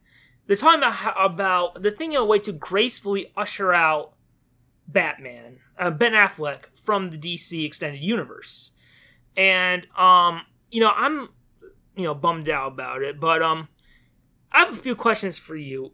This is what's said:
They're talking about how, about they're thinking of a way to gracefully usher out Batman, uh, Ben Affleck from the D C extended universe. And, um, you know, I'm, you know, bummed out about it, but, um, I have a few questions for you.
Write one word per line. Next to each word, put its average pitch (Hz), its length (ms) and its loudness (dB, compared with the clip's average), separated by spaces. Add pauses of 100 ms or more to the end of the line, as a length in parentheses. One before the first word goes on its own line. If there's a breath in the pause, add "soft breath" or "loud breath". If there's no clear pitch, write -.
(460 soft breath)
They're 202 120 2
talking 311 220 6
about 247 160 2
how, 208 180 -4
about 185 680 0
they're 202 80 0
thinking 311 280 -6
of 240 60 2
a - 20 0
way 208 140 4
to 208 120 -10
gracefully 196 840 -4
usher 196 340 -2
out 156 400 2 (760)
Batman, 131 720 -6 (200)
uh, 180 120 -2
Ben 220 220 0
Affleck 165 540 0 (180)
from 196 240 0
the 160 80 -12
D 170 200 -10
C 160 280 -8
extended 143 380 -8
universe. - 680 -6 (680 soft breath)
And, 185 500 2 (100)
um, 175 460 6 (280)
you 226 100 -4
know, 220 140 6
I'm, 269 360 -2 (640)
you 185 80 -6
know, 156 100 -2
bummed 156 340 -2
out 139 200 -2
about 131 340 -8
it, 143 160 -6
but, 160 240 2
um, 160 260 -2 (840)
I 294 80 6
have 349 100 2
a 226 60 -12
few 247 180 -6
questions 208 440 -2
for - 180 -16
you. 135 380 -10